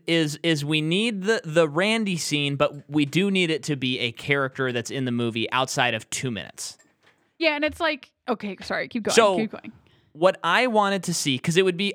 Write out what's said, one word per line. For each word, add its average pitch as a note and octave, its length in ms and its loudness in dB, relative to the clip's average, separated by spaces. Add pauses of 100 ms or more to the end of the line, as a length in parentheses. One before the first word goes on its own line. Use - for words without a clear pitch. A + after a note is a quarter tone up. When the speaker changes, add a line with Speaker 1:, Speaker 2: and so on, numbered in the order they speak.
Speaker 1:
is, D#3+ 340 2
is D#3 240 0
we D#3 160 0
need F#3+ 420 0
the, G#3+ 220 0
the D#3+ 240 4
Randy G3 480 0
scene, C#3+ 380 -2
but C#3+ 340 -2
we D3 160 2
do E3+ 240 2
need F#3 220 2
it D3 120 -2
to D3+ 120 -2
be B2+ 240 -2
a A#2 120 -2
character C3+ 600 -2
that's A#2+ 180 -4
in C3 160 -4
the B2 60 -2
movie A#2 400 -2
outside B2+ 420 0
of A2 160 -8
two - 220 -6
minutes. - 460 -10 (600)
Speaker 2:
Yeah, D#4 180 0
and D4 80 -2
it's D4+ 160 -4
like, D#4 320 -2 (160)
okay, G#3 360 -6
sorry, E3 240 -4
keep A3+ 160 -6
going, G3+ 100 0
Speaker 1:
So, G3+ 240 6
Speaker 2:
keep A3 140 -2
going. - 200 -16 (420)
Speaker 1:
what F3+ 300 2
I F#3+ 240 2
wanted G3 360 2
to F3 100 -2
see, C#3 240 0
'cause D#3+ 180 -2
it F#3+ 80 6
would F3+ 140 2
be G3+ 180 -2